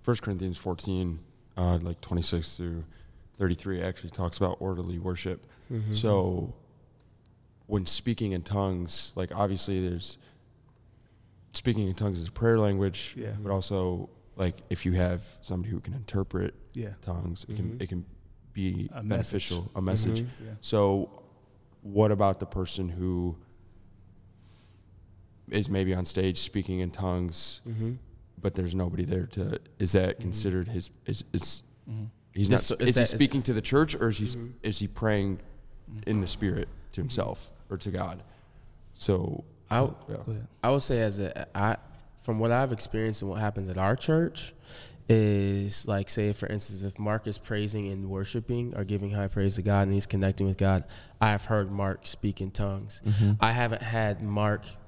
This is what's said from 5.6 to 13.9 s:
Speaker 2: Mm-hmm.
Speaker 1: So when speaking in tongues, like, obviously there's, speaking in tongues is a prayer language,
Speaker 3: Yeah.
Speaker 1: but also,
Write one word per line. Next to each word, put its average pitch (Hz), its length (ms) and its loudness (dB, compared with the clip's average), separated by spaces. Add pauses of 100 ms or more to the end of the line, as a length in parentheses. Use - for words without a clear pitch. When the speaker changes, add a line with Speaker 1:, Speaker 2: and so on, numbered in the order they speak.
Speaker 2:
Mm-hmm. 110 240 -2
Speaker 1:
So 101 600 2 (1120)
when 101 200 2
speaking 110 460 0
in 90 100 0
tongues, 92 720 -2
like, 92 180 -2
obviously 95 520 0
there's, 87 300 -4 (1400)
speaking 107 360 0
in 92 60 0
tongues 95 260 -2
is 82 80 -6
a - 40 -12
prayer 113 260 4
language, 98 600 2
Speaker 3:
Yeah. 107 140 -8 (100)
Speaker 1:
but 101 100 -4
also, 92 560 0 (280)